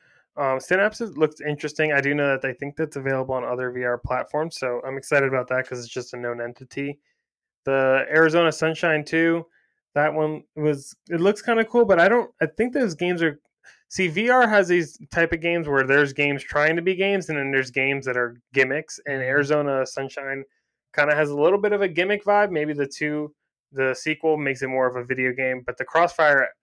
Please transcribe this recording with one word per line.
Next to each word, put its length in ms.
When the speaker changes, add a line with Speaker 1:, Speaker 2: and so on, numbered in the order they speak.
Speaker 1:
Um, 240
Synapse 400
is, 160
looks 240
interesting. 520
I 80
do 140
know 140
that 140
they 100
think 240
that's 200
available 380
on 100
other 260
V 140
R 140
platforms, 580
so 300
I'm 100
excited 320
about 200
that 200
'cause 100
it's 140
just 220
a 20
known 240
entity. 600
The 440
Arizona 440
Sunshine 520
two, 420
that 200
one 300
was, 420
it 100
looks 220
kinda 220
cool, 200
but 140
I 100
don't, 220
I 60
think 260
those 220
games 260
are, 200
see, 180
V 240
R 180
has 200
these 280
type 220
of 80
games 280
where 160
there's 280
games 320
trying 320
to 60
be 120
games, 340
and 80
then 140
there's 220
games 340
that 100
are 240
gimmicks, 520
and 100
Speaker 2:
Mm-hmm. 120
Speaker 1:
Arizona 580
Sunshine 580
kinda 220
has 140
a 60
little 220
bit 140
of 100
a 60
gimmick 360
vibe. 280
Maybe 220
the 120
two, 480
the 200
sequel 440
makes 260
it 60
more 180
of 80
a 100
video 280
game, 340
but 120
the 60
Crossfire 640